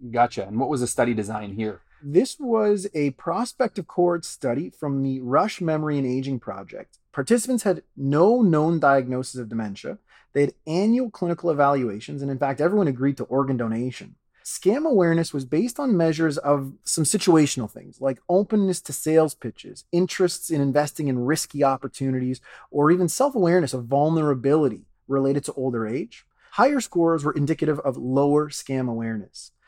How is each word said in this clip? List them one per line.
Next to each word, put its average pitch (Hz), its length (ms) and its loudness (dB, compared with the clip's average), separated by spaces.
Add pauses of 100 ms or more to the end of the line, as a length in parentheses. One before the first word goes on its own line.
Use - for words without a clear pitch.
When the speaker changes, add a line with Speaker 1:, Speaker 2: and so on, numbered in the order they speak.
(120)
Speaker 1:
Gotcha. 117 340 0
And 104 140 -4
what 131 80 0
was 135 140 -2
the 123 60 0
study 120 260 0
design 107 400 -6
here? 107 260 -6 (220)
Speaker 2:
This 156 380 0
was 214 540 0
a 147 180 0
prospective - 760 -6
cohort 175 380 0
study 139 440 -6
from 139 320 -4
the 131 200 -4
Rush 151 400 0
Memory 156 360 -2
and 135 100 -2
Aging 131 320 -4
Project. 98 580 -12 (140)
Participants 233 520 0
had 180 200 0 (140)
no 160 440 4
known 165 380 4
diagnosis 131 560 2
of 120 140 -10
dementia. 110 480 -8 (340)
They 143 100 0
had 143 120 0 (120)
annual 214 440 0
clinical 170 400 -2
evaluations, 139 720 0
and 139 100 -4
in 135 60 -4
fact, 135 240 -2
everyone 185 260 2
agreed 135 300 0
to - 80 -6
organ 135 320 0
donation. 117 580 -6 (300)
Scam 254 400 0
awareness 170 480 2
was 139 100 -4
based 165 340 -2
on 262 200 2
measures 160 400 2
of 143 340 0 (140)
some - 180 -2
situational 151 680 2
things, - 300 -20
like 135 300 -2
openness 196 540 2
to 135 100 -10
sales 156 400 2
pitches, - 580 -14
interests 180 580 0
in 151 120 0
investing 143 480 0
in 123 160 -2
risky 143 400 0
opportunities, 131 760 -2 (320)
or 147 200 4
even 180 180 4
self-awareness 180 640 2
of 123 120 -6
vulnerability 143 1000 2 (220)
related 135 360 0
to - 100 -10
older 123 320 -4
age. 139 400 -8 (260)
Higher 269 280 2
scores 165 460 0
were 151 80 -2
indicative 147 460 0
of 131 180 -2
lower 143 520 2
scam 131 400 -6
awareness. 113 600 -8 (160)